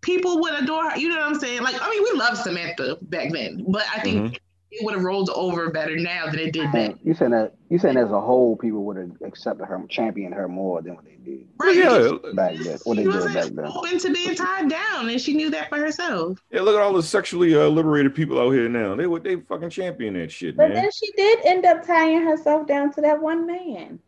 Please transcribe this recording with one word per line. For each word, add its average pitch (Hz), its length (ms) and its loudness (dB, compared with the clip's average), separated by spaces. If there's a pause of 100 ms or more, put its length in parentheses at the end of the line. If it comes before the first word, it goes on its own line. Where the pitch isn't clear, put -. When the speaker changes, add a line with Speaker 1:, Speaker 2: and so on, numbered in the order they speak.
Speaker 1:
people 359 400 0
would 320 140 -2
adore 311 340 -2
her. - 80 -4
You 311 120 -2
know 339 80 -2
what 311 80 -2
I'm 302 140 0
saying? 247 240 -6
Like, 262 160 -2
I 370 100 -4
mean, 427 120 0
we 427 160 2
loved 233 200 0
Samantha 170 680 -6
back 156 300 -6
then, 123 340 -8
but 202 160 0 (100)
I 220 60 -6
think - 240 0
Speaker 2:
Mm-hmm. 120 100 -4 (380)
Speaker 1:
it 214 140 -8
would 214 100 -4
have 185 80 -2
rolled 185 320 0
over 170 340 -2
better 156 280 -4
now 170 300 -4
than 156 120 -4
it 156 140 -4
did 151 180 -2
then. 104 320 -2
Speaker 3:
You 160 100 2
saying 131 180 2
that? 110 220 0 (160)
You 175 80 2
saying 180 200 4
as 117 120 4
a 101 120 2
whole, 120 340 4
people 107 300 -4
would 101 120 -6
have 90 140 -10 (120)
accepted - 420 -8
her, 92 240 -8
championed 101 440 -4
her 92 140 -6
more 90 340 -4
than 85 140 -12
what - 100 -20
they - 180 -20
did - 240 -14 (120)
Speaker 1:
Right. 349 160 4
Speaker 2:
Yeah. 220 420 6 (160)
Speaker 3:
back 92 220 0
then? 80 300 -6
What 117 120 0
they 104 60 0
Speaker 1:
She 95 60 4
Speaker 3:
did 98 40 2
Speaker 1:
wasn't 87 220 0
Speaker 3:
back 85 180 0
then? 76 120 -8
Speaker 1:
open 339 340 -4
to 359 140 -2
being 349 220 -2
tied 370 340 -2
down, 330 400 -2
and 247 120 -2
she 294 140 -2
knew 311 160 0
that 302 180 -6
for 294 80 -4
herself. 294 640 -2 (120)
Speaker 2:
Yeah, 180 100 0
look 208 140 4
at 208 60 4
all 202 120 2
the 175 100 2
sexually, 175 520 2
uh, 151 120 6
liberated 151 480 4
people 139 260 0
out 123 100 4
here 123 180 4
now. 107 260 0
They 151 100 -2
would, 170 180 -2
they 185 120 -2
fucking 165 340 -8
champion 165 460 -6
that 82 160 -6
shit, 82 260 -8
Speaker 4:
But - 120 6
Speaker 2:
man. 98 60 -2
Speaker 4:
then 392 160 0
she 415 200 -8
did 427 340 4
end 359 220 4
up 339 180 4
tying 330 400 4
herself 311 400 2
down 285 280 0
to 302 80 -2
that 302 200 4
one 330 240 -2
man. 240 640 -10